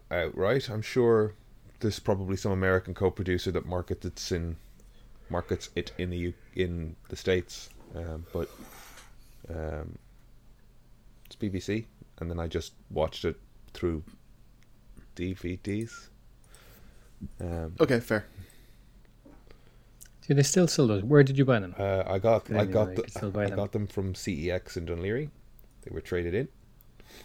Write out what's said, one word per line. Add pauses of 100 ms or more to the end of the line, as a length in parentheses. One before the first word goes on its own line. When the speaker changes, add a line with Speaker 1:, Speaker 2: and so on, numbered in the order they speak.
(120)
Speaker 1:
out,
right?
I'm
sure (460)
there's
probably
some
American
co-producer
that
markets
it
in, (760)
markets
it
in
the
U-, (220)
in (140)
the
States. (260)
Um,
but, (1040)
um, (1300)
it's
B
B
C, (320)
and
then
I
just (180)
watched
it (340)
through (1120)
D
V
Ds. (1300)
Um,
Speaker 2:
Okay,
fair. (2000)
Speaker 3:
Do
they
still
sell
those?
Where
did
you
buy
them?
Speaker 1:
Uh,
I
got,
Speaker 3:
Did
Speaker 1:
I
Speaker 3:
anyone,
Speaker 1:
got
Speaker 3:
like,
Speaker 1:
the,
Speaker 3:
still
buy
Speaker 1:
I
Speaker 3:
them?
Speaker 1:
got
them
from
C
E
X
in
Dunleary. (520)
They
were
traded
in. (760)